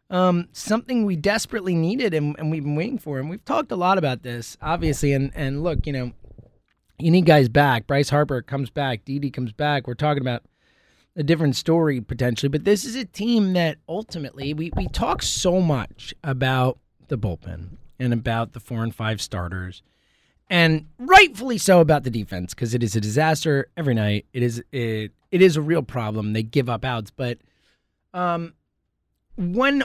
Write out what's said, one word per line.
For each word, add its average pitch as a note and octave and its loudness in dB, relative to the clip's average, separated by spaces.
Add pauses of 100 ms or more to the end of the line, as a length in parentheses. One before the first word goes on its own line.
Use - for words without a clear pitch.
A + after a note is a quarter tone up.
um, F3+ 2
something A#3 -2
we F#3 -2
desperately F#3+ -2
needed F#3+ 0
and, D3 -2
and D#3 -4
we've D#3+ -4
been D3 -2
waiting A3 -4
for. C#3+ -8
And C#3+ -6
we've F#3+ -12
talked - -2
a A3+ -2
lot F3+ 2
about C#3+ -2
this, A#2+ -12
obviously, D#3 0
and, C#3 0
and C#3 -4
look, E3 -4
you D3 -4
know, B2 -6 (840)
you D#3+ 0
need F3+ 6
guys D3+ 6
back. C3 2
Bryce C#3+ 0
Harper C#3+ 0
comes C#3 -6
back. C3 -6
Didi C#3 -6
comes A#2+ -6
back. D3 -2
We're B2 -8
talking D3 0
about B2+ -4 (760)
a D#3+ -2
different D3+ 2
story D#3 0
potentially, B2 -2
but D3+ -4
this G3+ 2
is A#3+ -10
a B3+ -8
team G#3 0
that E3 0 (100)
ultimately, D3+ -8
we, D#3 -6
we F#3+ -2
talk C#4+ -2
so F#3 0
much D3 -2 (100)
about C3 0 (300)
the C#3 -2
bullpen F2 -8 (200)
and B2 0
about A2+ -2
the A#2 -16
four A2+ -6
and A2+ -4
five A2 -4
starters, F#2 -8 (680)
and E3 4 (120)
rightfully C4 6
so F3+ 6
about D3+ 4
the B2+ -2
defense, F#2+ -6
'cause A#2 -4
it A#2+ -2
is G#2+ 0
a A2+ 2
disaster D3 0 (100)
every C#3+ 0
night. G#2 0
It B2 -2
is, A#2+ -2 (100)
it, A2 -4 (180)
it F3+ 2
is F3+ 8
a D#3 0
real D#3 0
problem. G#2+ -4
They A2 0
give A#2+ -2
up A#2 -4
outs, A#2 -6
but, A#2+ -8 (720)
um, E3+ -4 (840)
when B3+ 0